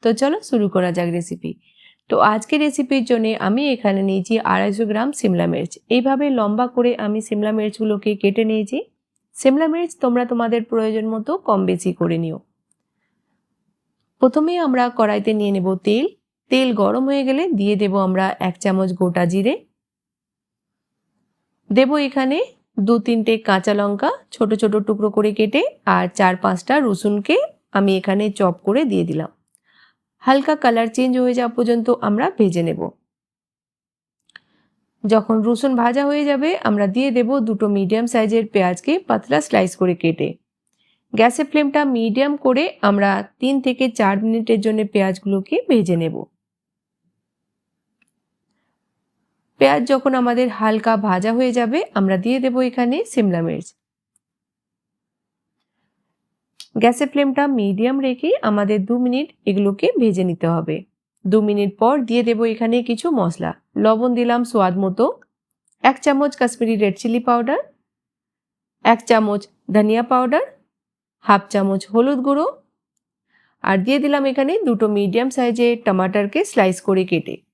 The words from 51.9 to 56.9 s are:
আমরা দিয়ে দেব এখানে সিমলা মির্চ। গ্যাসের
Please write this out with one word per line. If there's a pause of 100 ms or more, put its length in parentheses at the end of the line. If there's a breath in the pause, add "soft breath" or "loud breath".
আমরা
দিয়ে
দেব
এখানে (100)
সিমলা
মির্চ। (3000)
গ্যাসের